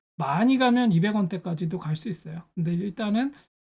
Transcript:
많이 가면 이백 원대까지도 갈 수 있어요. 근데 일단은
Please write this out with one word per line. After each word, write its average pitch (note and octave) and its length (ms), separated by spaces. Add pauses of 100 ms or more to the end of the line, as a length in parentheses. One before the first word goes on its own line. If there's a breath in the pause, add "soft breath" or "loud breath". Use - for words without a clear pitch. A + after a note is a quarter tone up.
(180)
많이 F#3 420
가면 A#3+ 320
이백 F#3+ 240
원대까지도 F3 640
갈 D3+ 160
수 - 120
있어요. E3 360 (100)
근데 E3+ 220
일단은 G#3+ 580 (340 loud breath)